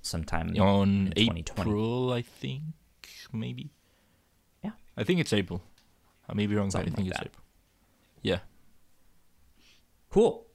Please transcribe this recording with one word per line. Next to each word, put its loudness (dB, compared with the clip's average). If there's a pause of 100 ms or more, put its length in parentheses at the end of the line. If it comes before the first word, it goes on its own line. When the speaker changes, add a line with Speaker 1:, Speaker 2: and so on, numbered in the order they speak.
Speaker 1:
sometime -4
Speaker 2:
On 4
Speaker 1:
in 6
twenty -2
twenty. -4
Speaker 2:
April, 0
I -2
think, -10 (720)
maybe. -8 (920)
Speaker 1:
Yeah. -6 (260)
Speaker 2:
I -2
think 2
it's -2
April. 0 (680)
I -8
may 0
be 0
wrong, 0
Speaker 1:
Something -2
Speaker 2:
but -4
I 0
think -2
Speaker 1:
like -4
Speaker 2:
it's -4
Speaker 1:
that. -10
Speaker 2:
April. -18 (760)
Yeah. 0 (1700)
Speaker 1:
Cool. 4